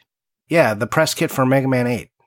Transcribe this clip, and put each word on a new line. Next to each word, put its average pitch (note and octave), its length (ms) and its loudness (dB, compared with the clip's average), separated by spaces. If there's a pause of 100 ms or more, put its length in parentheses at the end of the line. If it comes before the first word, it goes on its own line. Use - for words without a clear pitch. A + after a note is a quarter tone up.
(480)
Yeah, C#3+ 260 2
the G#2+ 140 -4
press D#3 260 0
kit D#3+ 160 -4
for C3 160 0
Mega C3 220 2
Man B2+ 180 0
eight. A#2+ 240 -6 (160)